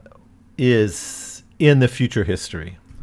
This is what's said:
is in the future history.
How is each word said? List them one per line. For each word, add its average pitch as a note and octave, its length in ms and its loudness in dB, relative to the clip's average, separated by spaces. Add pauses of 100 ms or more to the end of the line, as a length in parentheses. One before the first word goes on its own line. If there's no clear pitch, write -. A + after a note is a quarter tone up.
(580)
is - 880 -2 (160)
in D3 180 6
the B2+ 100 6
future A#2 360 -2
history. F2 560 -8 (240)